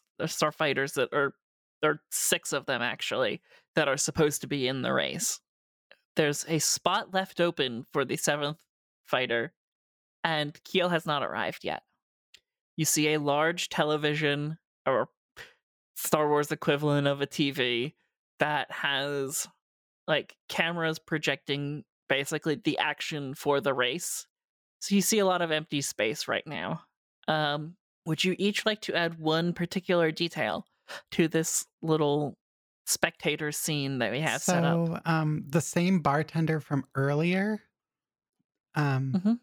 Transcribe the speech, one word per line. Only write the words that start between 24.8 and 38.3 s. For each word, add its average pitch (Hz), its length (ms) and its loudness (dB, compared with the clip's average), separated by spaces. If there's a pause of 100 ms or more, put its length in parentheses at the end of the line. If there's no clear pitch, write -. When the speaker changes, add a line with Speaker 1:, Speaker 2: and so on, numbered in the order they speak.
Speaker 1:
you 196 80 6
see 214 160 2
a 196 80 4
lot 180 160 2
of 165 80 0
empty 156 320 0
space - 460 -2
right 110 180 -2
now. - 380 -6 (440)
Um, 151 500 -2 (280)
would 156 180 0
you 185 140 2
each 202 260 0
like 214 180 0
to - 120 -4
add 170 240 -2
one 160 360 2
particular 175 580 2
detail 143 560 -4 (460)
to 165 140 4
this - 380 0 (160)
little 151 560 2 (480)
spectator 151 680 0
scene 139 480 -2
that 110 120 0
we 127 80 -2
have 143 240 0
set 175 200 2
up? 170 220 2
Speaker 2:
So, 165 200 -4
um, 156 420 0
the 151 140 2
same 175 400 2
bartender 156 580 0
from 139 340 -2
earlier, 175 720 0 (1120)